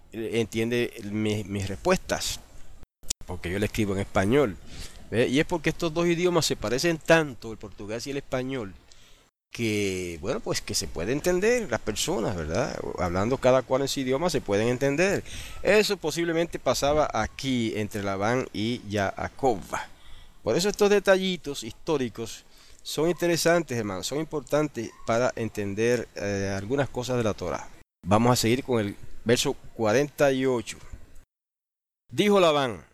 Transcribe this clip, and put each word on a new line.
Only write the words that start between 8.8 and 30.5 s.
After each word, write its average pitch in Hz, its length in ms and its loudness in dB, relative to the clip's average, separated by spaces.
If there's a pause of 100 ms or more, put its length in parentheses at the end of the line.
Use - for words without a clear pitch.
que, 95 680 -2
bueno, 127 220 -4
pues 175 180 -4
que - 140 -6
se 95 140 -2
puede 92 260 -2
entender 180 580 0
las 110 80 0
personas, 160 560 -2
¿verdad? 82 420 -2 (220)
Hablando 95 380 0
cada 127 240 4
cual 131 220 0
en 135 40 0
su 139 140 -4
idioma 135 280 0
se 143 120 0
pueden 101 260 2
entender. 139 560 2 (400)
Eso 208 320 4
posiblemente 165 640 -2
pasaba 143 540 2
aquí 117 640 0
entre 104 260 -4
Labán 101 480 0
y 113 300 -2 (100)
Jacob. 101 680 0 (840)
Por 113 140 2
eso 180 100 0
estos 202 220 4
detallitos 190 720 2
históricos 117 800 -4 (400)
son 156 260 0
interesantes, 170 680 2
hermano, 101 260 -4
son 139 160 -4
importantes 147 720 -2 (160)
para 120 300 2
entender, 110 760 0
eh, 98 400 -2
algunas 123 340 -2
cosas 123 260 -4
de 123 80 2
la 104 100 2
Torá. 78 360 -6 (360)
Vamos 113 280 6
a - 20 4
seguir 120 260 2
con 117 200 0
el 101 140 -4 (280)
verso 127 300 2 (200)
cuarenta 135 600 4
y 131 120 0
ocho. 123 320 0 (1300)